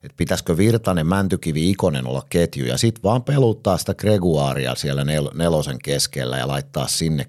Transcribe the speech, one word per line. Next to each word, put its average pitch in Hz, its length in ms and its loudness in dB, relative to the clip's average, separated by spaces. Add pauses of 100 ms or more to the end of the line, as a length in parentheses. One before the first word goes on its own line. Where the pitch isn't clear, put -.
Et - 140 -16
pitäisikö 87 400 0
Virtanen, 98 500 2
Mäntykivi, 90 600 0
Ikonen 71 380 0
olla 67 220 -4
ketju 82 360 0
ja 62 120 -2
sit 113 260 0
vaan 120 200 2
peluttaa 113 540 2
sitä 95 160 -4
Gregoiria 71 800 0
siellä 69 280 -2
nel-, 73 340 -2
nelosen 76 460 0
keskellä 65 540 -4
ja 64 100 -2
laittaa 69 400 -4
sinne 80 420 -2